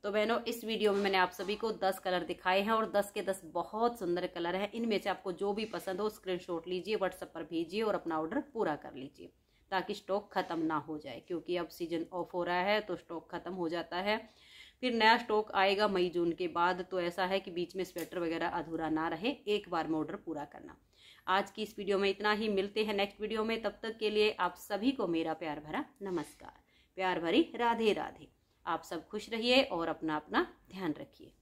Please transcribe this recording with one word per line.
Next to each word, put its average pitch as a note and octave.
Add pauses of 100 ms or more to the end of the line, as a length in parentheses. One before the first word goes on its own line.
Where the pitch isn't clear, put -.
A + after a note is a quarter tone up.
तो G#3
बहनों, A3
इस A#3
वीडियो G#3+
में G3
मैंने F#3+
आप F#3
सभी G3+
को A3
दस F#3+
कलर F3+
दिखाए F#3
हैं G#3
और A3
दस G3+
के G#3
दस F#3+
बहुत G#3+
सुंदर F3
कलर F3
हैं। G3+
इनमें A3+
से G3
आपको F#3
जो G3+
भी G#3+
पसंद F3+
हो G#3+
स्क्रीनशॉट F3+
लीजिए, F3+
WhatsApp F3+
पर E3
भेजिए E3+
और G#3
अपना E3
ऑर्डर F3 (120)
पूरा F3
कर -
लीजिए - (380)
ताकि F#3+
स्टॉक G3+
ख़त्म F3
ना D#3+
हो D#3
जाए, B2
क्योंकि F3
अब E3+
सीजन E3
ऑफ F3
हो F3
रहा F3
है G#3
तो F#3
स्टॉक -
ख़त्म F3
हो F3
जाता E3+
है। G#3 (680)
फिर B3
नया A3+
स्टॉक G#3+
आएगा G3
मई F3+
जून E3+
के F3+
बाद, F3
तो F#3
ऐसा F3
है F#3+
कि G3
बीच F3
में F#3
स्वेटर F3
वगैरह E3
अधूरा D#3+
ना D#3
रहे, E3
एक G#3
बार D#3+
में D#3+
ऑर्डर D#3
पूरा D3+
करना। - (520)
आज G3
की A3
इस G#3
वीडियो G3+
में G3
इतना G#3
ही, G#3+
मिलते G3+
हैं G#3
नेक्स्ट G3+
वीडियो G#3+
में। A3+
तब G3+
तक A3+
के G#3+
लिए G#3+ (100)
आप F3
सभी G#3+
को A#3
मेरा E3
प्यार D3+
भरा E3 (180)
नमस्कार, F3 (460)
प्यार F3+
भरी F3 (140)
राधे A3+
राधे। - (380)
आप E3
सब E3
खुश G#3
रहिए A#3+
और E3
अपना D#3
अपना A#3 (240)
ध्यान F#3
रखिए। -